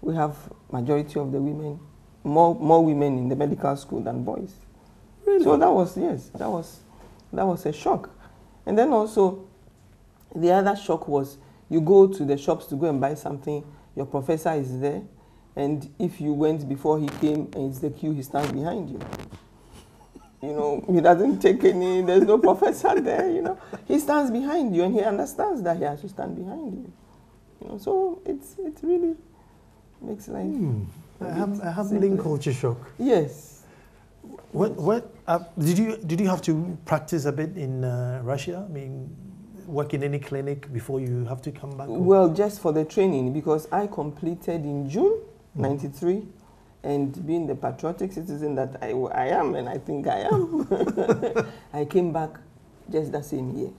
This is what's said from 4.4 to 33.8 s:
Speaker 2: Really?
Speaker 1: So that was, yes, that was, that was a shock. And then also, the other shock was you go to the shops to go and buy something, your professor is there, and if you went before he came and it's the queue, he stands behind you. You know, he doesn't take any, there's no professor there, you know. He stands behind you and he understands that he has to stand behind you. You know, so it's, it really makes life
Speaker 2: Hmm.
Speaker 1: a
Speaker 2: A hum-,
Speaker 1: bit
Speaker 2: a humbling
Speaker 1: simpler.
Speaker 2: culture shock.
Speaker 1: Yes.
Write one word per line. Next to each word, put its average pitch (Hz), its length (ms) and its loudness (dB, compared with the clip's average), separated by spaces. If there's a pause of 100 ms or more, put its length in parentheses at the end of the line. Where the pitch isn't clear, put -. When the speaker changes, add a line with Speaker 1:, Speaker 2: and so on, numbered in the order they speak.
Speaker 2:
Really? 392 180 6
Speaker 1:
So 294 140 6
that 339 120 6
was, 185 260 2
yes, 185 400 -4
that - 140 -4
was, 170 300 -6 (520)
that 190 140 0
was 180 200 0
a 151 60 -2
shock. - 380 -2 (560)
And 208 120 0
then 262 140 6
also, 214 520 2 (920)
the 170 180 4
other 196 240 4
shock 160 320 -4
was 139 300 -2 (320)
you 160 100 2
go 190 260 10
to 190 180 -2
the 139 140 0
shops 160 280 -2
to 147 100 -6
go 160 120 0
and 139 120 0
buy 139 140 0
something, 147 500 -8 (320)
your 139 100 -4
professor 156 460 -2
is 131 260 -4
there, 143 240 -2 (540)
and 143 320 -2 (100)
if - 220 -4
you 151 140 -2
went 151 340 0
before 151 300 0
he 151 100 -2
came 151 460 -2
and 135 160 -4
it's 131 100 -10
the 151 100 -2
queue, 156 220 -4
he 139 100 -4
stands 139 300 -2
behind 170 380 -4
you. - 100 -10 (1400)
You 143 100 -6
know, 147 400 -2
he 170 80 8
doesn't 175 400 6
take 208 240 6
any, 185 380 4
there's 180 220 8
no 214 140 6
professor - 640 4
there, 349 300 0
you 339 120 0
know. 359 160 -4 (280)
He 285 120 2
stands 294 320 2
behind 262 460 0
you 170 80 4
and 196 100 2
he 214 60 4
understands 220 640 -2
that 170 160 0
he 180 60 -2
has 147 180 -4
to - 60 -12
stand 185 280 -10
behind 202 380 -10
you. - 180 -14 (720)
You - 60 -16
know, 208 100 -10
so 370 460 -2
it's, - 340 -8
it 311 240 -8
really 339 340 0 (840)
makes - 260 -10
life - 180 -6
Speaker 2:
Hmm. 160 360 -2 (380)
Speaker 1:
a 185 60 -8
Speaker 2:
A 156 60 -8
hum-, 196 220 -2
Speaker 1:
bit 202 120 -8
Speaker 2:
a 170 60 -4
humbling 202 300 -2
Speaker 1:
simpler. 196 200 2
Speaker 2:
culture 147 300 -2
shock. 123 460 -4
Speaker 1:
Yes. 208 640 0 (920)